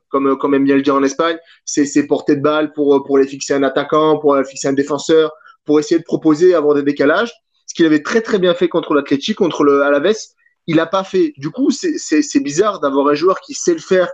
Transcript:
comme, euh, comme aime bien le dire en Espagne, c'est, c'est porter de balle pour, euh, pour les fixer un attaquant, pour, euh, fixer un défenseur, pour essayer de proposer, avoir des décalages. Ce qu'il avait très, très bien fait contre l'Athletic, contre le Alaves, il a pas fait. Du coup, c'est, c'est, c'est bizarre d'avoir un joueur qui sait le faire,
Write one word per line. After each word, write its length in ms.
comme, 200
euh, 80
comme 180
aime 100
bien 120
le 60
dire 120
en 80
Espagne, 360
c'est, 200
c'est 220
porter 300
de 60
balle 300
pour, 220
euh, 100
pour 140
les 80
fixer 280
un 80
attaquant, 560
pour, 160
euh, 100
fixer 240
un 40
défenseur, 600
pour 160
essayer 180
de 60
proposer, 500
avoir 200
des 80
décalages. 500
Ce 80
qu'il 120
avait 160
très, 180
très 180
bien 160
fait 140
contre 260
l'Athletic, 420
contre 280
le 180
Alaves, 320
il 140
a 60
pas 180
fait. 320
Du 140
coup, 200
c'est, 280
c'est, 240
c'est 180
bizarre 400
d'avoir 280
un 60
joueur 260
qui 140
sait 200
le 60
faire, 340